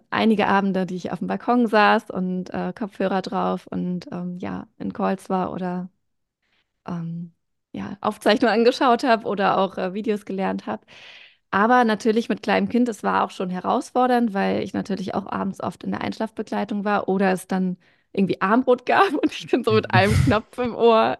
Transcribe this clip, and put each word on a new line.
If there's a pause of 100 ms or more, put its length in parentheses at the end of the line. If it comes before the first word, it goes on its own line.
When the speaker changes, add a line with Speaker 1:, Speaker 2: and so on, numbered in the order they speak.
Speaker 1:
einige
Abende,
die
ich
auf
dem
Balkon
saß
und,
äh,
Kopfhörer
drauf
und,
ähm,
ja, (120)
in
Calls
war
oder, (1000)
ähm, (380)
ja,
Aufzeichnungen
angeschaut
hab
oder
auch,
äh,
Videos
gelernt
hab. (680)
Aber
natürlich
mit
kleinem
Kind,
es
war
auch
schon
herausfordernd,
weil
ich
natürlich
auch
abends
oft
in
der
Einschlafbegleitung
war
oder
es
dann (340)
irgendwie
Armbrot
gab
<laughs>
und
ich
dann
so
mit
einem
Speaker 2:
<laughs>
Speaker 1:
Knopf
im
Ohr,